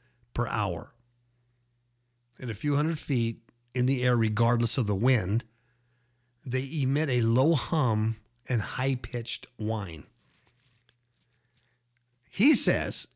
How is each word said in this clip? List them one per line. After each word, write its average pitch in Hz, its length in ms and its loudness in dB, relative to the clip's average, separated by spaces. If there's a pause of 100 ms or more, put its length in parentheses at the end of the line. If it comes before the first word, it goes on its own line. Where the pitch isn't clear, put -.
(340)
per 123 140 -2
hour. 95 440 -4 (1500)
And 123 120 -6
a - 20 -2
few 147 220 -2
hundred 156 240 0
feet 117 420 0 (320)
in 123 120 0
the 131 180 0
air, 123 140 2
regardless 117 600 2
of 110 100 0
the 104 80 0
wind, 110 500 2 (1000)
they 131 240 -4 (120)
emit 139 280 0
a 123 120 2
low 127 320 4
hum 113 640 0 (320)
and 117 120 0
high-pitched 123 920 -6
whine. 104 480 -6 (2250)
He 269 240 4
says 95 640 0